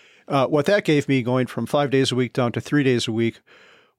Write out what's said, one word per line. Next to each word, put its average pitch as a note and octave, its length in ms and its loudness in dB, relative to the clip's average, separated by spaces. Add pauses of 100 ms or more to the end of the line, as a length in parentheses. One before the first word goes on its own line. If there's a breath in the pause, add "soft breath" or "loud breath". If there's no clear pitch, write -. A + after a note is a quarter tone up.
(280 loud breath)
Uh, C3+ 180 2
what D3 200 0
that G3+ 180 2
gave D3 240 2
me, C3+ 140 0
going B2 240 0
from A#2 200 -6
five C#3+ 240 0
days C3+ 220 2
a - 20 -4
week B2 200 -2
down A#2+ 180 0
to A2+ 80 -4
three D3 220 0
days B2 260 0
a A2+ 40 -4
week, A2+ 280 -2 (580 soft breath)